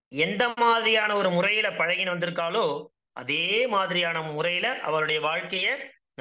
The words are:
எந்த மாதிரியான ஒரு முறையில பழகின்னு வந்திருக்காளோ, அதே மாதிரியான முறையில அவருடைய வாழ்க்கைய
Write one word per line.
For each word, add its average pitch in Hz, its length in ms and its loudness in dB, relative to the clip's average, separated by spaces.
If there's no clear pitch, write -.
எந்த 202 480 0
மாதிரியான 220 600 4
ஒரு 190 140 2
முறையில 202 400 2
பழகின்னு 180 440 -2
வந்திருக்காளோ, 170 720 -2
அதே 170 560 0
மாதிரியான 175 540 0
முறையில 175 580 -2
அவருடைய 156 420 0
வாழ்க்கைய 180 680 -2